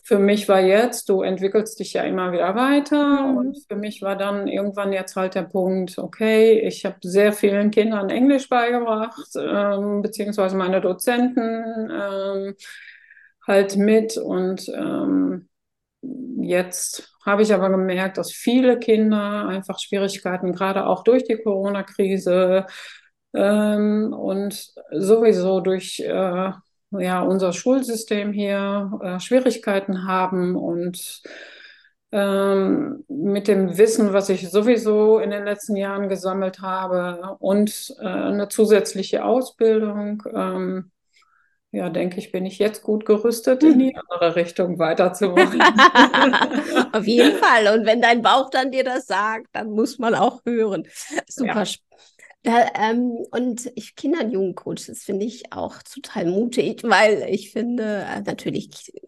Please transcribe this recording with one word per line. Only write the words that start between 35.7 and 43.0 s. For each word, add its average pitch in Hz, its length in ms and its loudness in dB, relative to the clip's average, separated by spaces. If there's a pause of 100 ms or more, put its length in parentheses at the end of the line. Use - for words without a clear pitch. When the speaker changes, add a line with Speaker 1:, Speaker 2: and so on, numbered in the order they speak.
Speaker 1:
Jahren 196 320 -4
gesammelt 190 520 -4
habe 185 800 -6
und, 208 600 -2
äh, 208 60 -8
eine 196 420 -4
zusätzliche 202 760 2
Ausbildung, 214 1000 0 (120)
ähm, 185 560 -4 (840)
ja, 185 180 -6
denke 175 280 -4
ich, - 140 -12
bin 185 140 -4
ich 190 140 -8
jetzt 214 240 -2
gut 214 220 -2